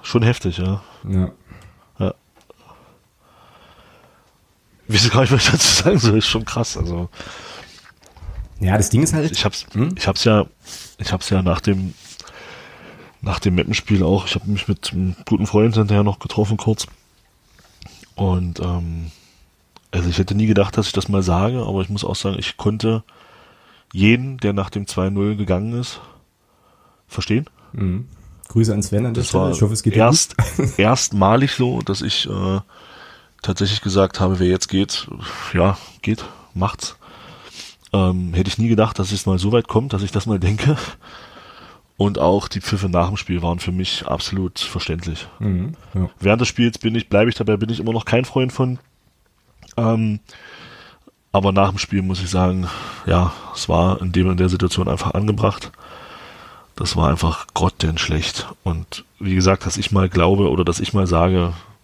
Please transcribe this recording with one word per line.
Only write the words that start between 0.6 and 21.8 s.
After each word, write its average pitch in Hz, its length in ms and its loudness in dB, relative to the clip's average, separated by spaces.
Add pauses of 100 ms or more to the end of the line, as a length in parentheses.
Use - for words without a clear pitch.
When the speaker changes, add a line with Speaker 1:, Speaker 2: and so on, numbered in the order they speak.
Speaker 2:
Ja. 92 220 0 (680)
Speaker 1:
Ja. 95 140 -2 (2750)
Ich 107 160 2
weiß 117 80 4
gar 127 100 4
nicht, 131 120 4
was 113 100 4
ich - 80 4
dazu - 320 2
sagen 180 160 4
soll. 110 180 4
Ist 110 100 2
schon 113 180 -2
krass, - 320 -6
also. 87 320 -4 (1500)
Speaker 2:
Ja, 98 160 2
das 101 120 2
Ding 120 140 4
ist 151 100 2
halt 156 180 0
Speaker 1:
Ich - 120 -4
hab's, - 300 -4
Speaker 2:
Hm? 151 240 0
Speaker 1:
ich - 100 -2
hab's - 160 0
ja, 107 220 6 (520)
ich - 140 -6
hab's - 180 -4
ja 95 120 2
nach 87 180 2
dem, 95 340 0 (1300)
nach 98 180 -4
dem 92 160 0
Mappenspiel 95 460 0
auch, 90 240 2
ich - 100 -4
hab - 120 -6
mich 101 200 -2
mit - 260 -4
einem 92 220 -2 (120)
guten 110 180 2
Freund 107 300 2
hinterher 104 280 4
noch 101 160 0
getroffen, 107 380 -2
kurz. - 300 -2 (1300)
Und, 90 460 0
ähm, 82 500 -4 (800)
also 87 180 0
ich 85 80 -2
hätte 98 180 0
nie 107 120 2
gedacht, 98 300 2
dass 110 100 0
ich - 60 -8
das - 160 -2
mal 98 120 2
sage, 98 440 0
aber 95 160 -2